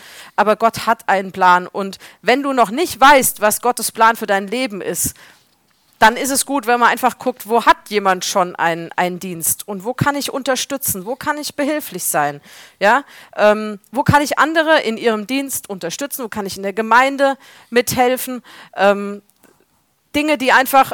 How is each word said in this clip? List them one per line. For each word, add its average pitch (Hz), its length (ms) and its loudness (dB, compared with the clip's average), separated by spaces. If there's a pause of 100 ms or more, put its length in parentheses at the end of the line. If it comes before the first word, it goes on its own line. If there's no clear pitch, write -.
(360)
Aber 208 220 2
Gott - 280 0
hat 226 220 -2
einen 190 240 0
Plan. 180 360 4
Und 196 320 -8 (220)
wenn 254 220 2
du 277 80 -2
noch 240 180 2
nicht 262 300 -4
weißt, 269 400 6
was 208 220 0
Gottes 240 320 -2
Plan 226 240 4
für 220 100 -8
dein 202 200 0
Leben 208 340 -6
ist, - 340 -6 (840)
dann 226 160 6
ist 254 140 -4
es 277 160 -2
gut, 269 220 -4
wenn 240 120 2
man 233 100 4
einfach 247 280 0
guckt, - 300 -6
wo 220 180 2
hat - 240 2
jemand 196 340 0
schon 180 320 -2
einen, 165 400 -2
einen 180 240 -2
Dienst 170 480 -8
und 196 160 -10
wo 240 120 -6
kann 285 200 0
ich 285 160 -6
unterstützen, 254 760 -6
wo 254 80 -6
kann 294 240 -6
ich - 160 -10
behilflich 285 480 -6
sein, 143 360 -2 (400)
ja? 233 240 4 (320)
Ähm, 214 440 2 (120)
wo 269 120 -2
kann 285 180 2
ich 269 160 -4
andere 311 440 2
in 226 160 -4
ihrem 214 280 -2
Dienst 269 460 -6
unterstützen, 185 520 -8
wo 220 40 -8
kann 208 180 -8
ich 190 100 -8
in 196 60 -12
der 196 120 -4
Gemeinde 262 600 2 (360)
mithelfen, 247 720 0 (320)
ähm, 202 480 0 (920)
Dinge, 294 220 0
die 247 140 0
einfach 262 420 4